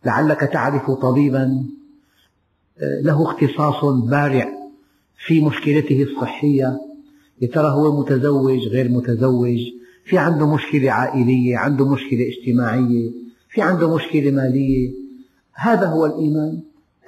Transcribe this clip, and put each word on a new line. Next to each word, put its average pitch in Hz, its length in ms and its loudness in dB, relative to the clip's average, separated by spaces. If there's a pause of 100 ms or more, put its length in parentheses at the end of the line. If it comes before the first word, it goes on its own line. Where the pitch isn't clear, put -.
لعلك 135 360 2
تعرف 139 500 -2
طبيباً، 131 760 0 (1120)
آه، 71 220 -4
له 151 220 2
اختصاص 147 600 0
بارع 135 640 0 (680)
في 160 240 2
مشكلته 147 600 0
الصحية، 135 760 -2 (600)
يا 123 80 -2
ترى 156 200 0
هو 147 320 2
متزوج 131 680 0
غير 123 200 0
متزوج، 123 680 0 (460)
في 185 140 0
عنده 151 360 2
مشكلة 139 360 0
عائلية، 123 680 2
عنده 135 300 0
مشكلة 131 400 -2
اجتماعية، 120 840 0 (380)
في 214 140 -2
عنده 165 320 2
مشكلة 151 360 0
مالية. 131 640 0 (580)
هذا 196 340 2
هو 160 200 2
الإيمان، 156 560 -2 (460)